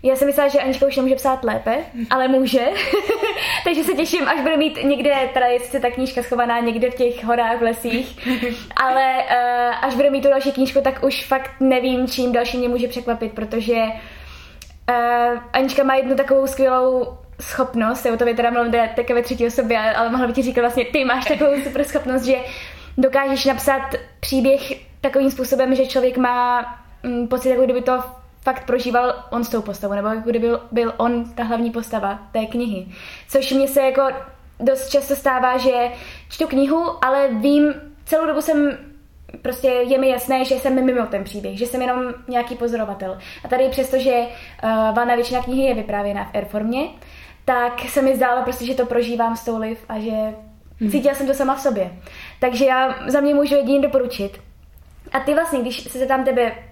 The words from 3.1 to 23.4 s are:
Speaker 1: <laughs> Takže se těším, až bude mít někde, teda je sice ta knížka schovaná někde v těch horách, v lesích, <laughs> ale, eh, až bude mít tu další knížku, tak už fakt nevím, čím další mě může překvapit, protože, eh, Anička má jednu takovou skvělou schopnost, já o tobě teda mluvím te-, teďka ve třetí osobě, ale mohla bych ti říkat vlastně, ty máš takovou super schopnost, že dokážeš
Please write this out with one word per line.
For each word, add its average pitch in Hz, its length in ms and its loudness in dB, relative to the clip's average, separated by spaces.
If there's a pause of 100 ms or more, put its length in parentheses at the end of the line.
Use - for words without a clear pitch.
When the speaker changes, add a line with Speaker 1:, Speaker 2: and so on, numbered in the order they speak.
Speaker 1:
<laughs> - 500 -4
Takže 320 200 0
se 349 100 0
těším, 320 340 0
až 311 120 2
bude 311 160 2
mít 302 280 0
někde, 277 300 2 (200)
teda 254 120 4
je 247 140 2
sice 247 200 -4
ta 240 100 0
knížka 254 320 -4
schovaná 240 380 0
někde 233 300 0
v 247 40 -12
těch 240 300 0
horách, 233 340 0
v 233 40 0
lesích, 233 640 -4 (400)
<laughs> - 80 -6
ale, 262 380 2 (140)
eh, 240 420 2 (120)
až 262 120 0
bude 277 160 4
mít 269 120 -2
tu 277 60 4
další 277 240 2
knížku, 262 320 0
tak 262 200 -2
už 269 220 -2
fakt 269 240 -2 (100)
nevím, 254 480 2
čím 247 240 -2
další 240 260 0
mě 247 100 0
může 240 200 0
překvapit, 233 440 -4
protože, 220 420 -2 (1160)
eh, 240 400 2 (220)
Anička 269 320 2
má 262 100 4
jednu 262 220 2
takovou 269 300 2
skvělou 254 720 0 (220)
schopnost, 254 680 -2
já 233 60 2
o 226 40 0
tobě 233 180 2
teda 240 160 2
mluvím 233 220 0
te-, 233 240 2
teďka 240 180 0
ve 240 80 2
třetí 240 240 -2
osobě, 233 320 0
ale 220 320 2
mohla 254 160 2
bych 233 100 -2
ti 269 60 2
říkat 247 180 0
vlastně, 240 240 2
ty 269 200 0
máš 247 200 0
takovou 269 260 4 (140)
super 277 200 0
schopnost, 262 400 -2
že 262 100 4 (640)
dokážeš 269 460 2